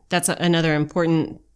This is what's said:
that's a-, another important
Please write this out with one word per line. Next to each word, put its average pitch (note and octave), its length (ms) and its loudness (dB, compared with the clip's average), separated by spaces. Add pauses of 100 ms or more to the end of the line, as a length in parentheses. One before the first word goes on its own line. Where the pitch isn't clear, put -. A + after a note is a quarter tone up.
that's - 200 0
a-, F3+ 120 -2
another E3 340 2
important D#3+ 680 -2 (140)